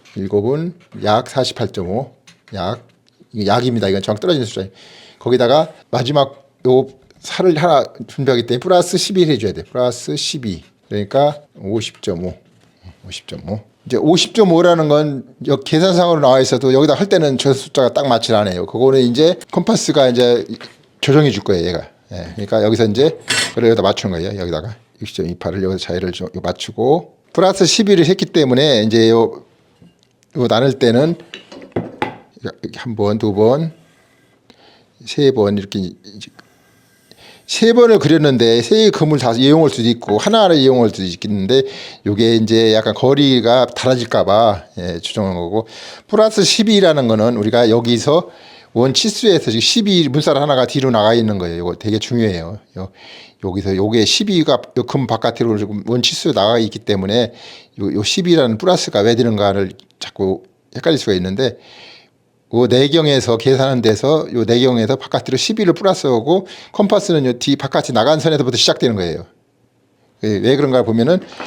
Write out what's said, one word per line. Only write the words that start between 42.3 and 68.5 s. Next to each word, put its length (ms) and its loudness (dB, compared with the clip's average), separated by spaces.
이제 380 2
약간 200 0
거리가 720 2
달라질까 480 -2
봐, 400 2
예, 220 -8
조정한 360 -6
거고 320 -6
플러스 360 2
십이라는 640 2
거는 260 2
우리가 340 2
여기서 600 0
원 220 0
치수에서 580 0
지금 80 -2
십이 480 0
문살 300 0
하나가 280 0
뒤로 260 -2
나가 220 4
있는 260 0
거예요. 180 -6
요거 180 -6
되게 240 -4
중요해요. 600 -4
요, 140 -12
여기서 320 -4
요게 300 0
십이가 560 0
요 60 0
금 240 -4
바깥으로 500 -2
지금 300 -8
원 140 -2
치수에 300 -2
나가 260 2
있기 220 -4
때문에 540 -2
요, 120 -4
요 80 -2
십이라는 580 0
플러스가 420 0
왜 140 2
되는가를 580 0
자꾸 440 -6
헷갈릴 240 -2
수가 180 -2
있는데 420 -4
그 200 2
내경에서 680 2
계산한 440 0
데서 520 0
요 100 -2
내경에서 540 2
바깥으로 400 -4
십이를 360 0
플러스하고 720 0
컴파스는 520 0
요 140 -2
뒤 160 -2
바깥이 380 -4
나간 260 2
선에서부터 380 0